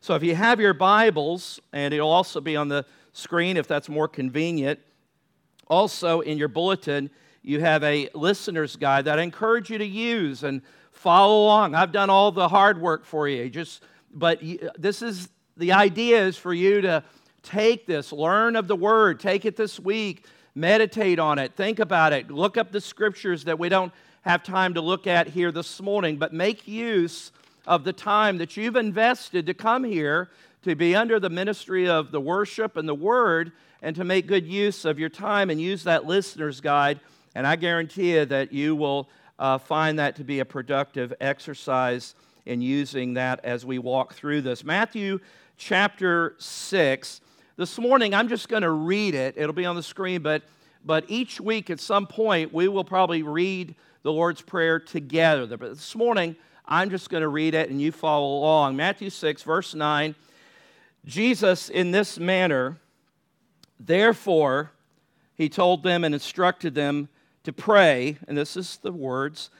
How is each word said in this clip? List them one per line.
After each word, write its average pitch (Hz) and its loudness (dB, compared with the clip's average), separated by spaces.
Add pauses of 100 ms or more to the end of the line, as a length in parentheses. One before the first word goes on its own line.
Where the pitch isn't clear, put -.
So 175 0
if 147 -2
you 170 2
have 220 4
your 202 4
Bibles, 185 2 (120)
and 143 -2
it'll 151 0
also 170 2
be 151 -4
on 147 -2
the 143 -4 (280)
screen 175 -2
if 151 -2
that's 147 -4
more 151 -2
convenient, 147 -4 (880)
also 170 2
in 151 -4
your 147 -2
bulletin, 151 -2 (300)
you 147 -4
have 156 4
a 147 0
listener's 160 -2
guide 139 2
that 151 2
I - 2
encourage 214 -2
you 220 -8
to 214 -4
use 196 -4
and 139 -6 (300)
follow 202 6
along. 208 6
I've 175 2
done 196 2
all 196 6
the 175 2
hard 196 6
work 165 -2
for 151 -2
you. 127 -4
Just, 156 -12 (300)
but 165 2
y-, 165 -8 (200)
this 196 -2
is, 196 -8 (260)
the 175 0
idea 208 6
is 185 0
for 180 -6
you 196 4
to 165 0 (400)
take 220 0
this, 151 -4
learn 202 2
of 196 0
the 202 0
Word, 202 4
take 196 0
it 208 -2
this 214 -4
week, 196 -4 (280)
meditate 196 2
on 151 2
it, 131 -4
think 208 -2
about 160 4
it, 135 -2
look 160 -2
up 214 -2
the 208 -4
scriptures 190 -4
that 160 -2
we 175 -4
don't 185 0 (300)
have 170 0
time 185 -2
to 170 -4
look 180 -2
at 170 2
here 175 -2
this 165 -8
morning, 190 -2
but 151 -4
make 185 -4
use 208 -4 (340)
of 156 0
the 185 -4
time 208 0
that 165 -8
you've 220 -4
invested 220 0
to 185 -4
come 240 0
here 170 -2 (340)
to 170 -2
be 170 2
under 220 2
the 190 -2
ministry 185 -4
of 156 0
the 151 -4
worship 196 -4
and 156 -6
the 147 -4
Word, 170 0 (280)
and 156 -8
to 180 -8
make 185 0
good 185 0
use 202 -2
of 156 -2
your 160 -4
time 202 -2
and 156 -2
use 180 -6
that 165 2
listener's 156 -4
guide. 143 0 (340)
And 131 -4
I 156 2
guarantee 170 -2
you 151 4
that 135 -2
you 147 -2
will, 143 -2 (320)
uh, 135 0
find 156 -2
that 143 -2
to 143 -14
be 139 -6
a 131 -2
productive 135 -6
exercise 131 -4 (320)
in 120 -4
using 131 -4
that 127 -2
as 123 -6
we 127 -6
walk 127 -4
through 147 -4
this. 127 -6
Matthew 196 -2 (360)
chapter 185 0
six. - -2 (360)
This 175 -8
morning, 240 2
I'm 220 2
just 226 -6
gonna 202 0
read 175 -2
it. 131 -2
It'll 156 -2
be 180 -4
on 175 -2
the 170 -6
screen, 180 -6
but, 151 -2 (420)
but 156 0
each 233 -6
week 208 -4
at 151 -6
some 202 0
point, 180 -2
we 170 2
will 196 -2
probably 170 0
read 175 -4 (300)
the 147 0
Lord's 165 -2
Prayer 165 0
together. 156 0 (100)
But 113 -14
this - -16
morning, 208 0 (320)
I'm 180 0
just 185 -8
gonna 160 -2
read 156 0
it 160 0
and 139 -4
you 156 0
follow 143 0
along. 151 4
Matthew 190 -4
six, 156 -4
verse 170 -4
nine, 151 0 (880)
"Jesus 190 0
in 180 0
this 196 0
manner, 165 0 (1000)
therefore, 160 2 (640)
he 156 -2
told 180 2
them 175 0
and 151 0
instructed 175 -2
them 143 -2 (340)
to 156 -10
pray," 151 4
and 143 -6
this 147 -4
is 180 -10
the 196 -6
words, 135 -8 (100)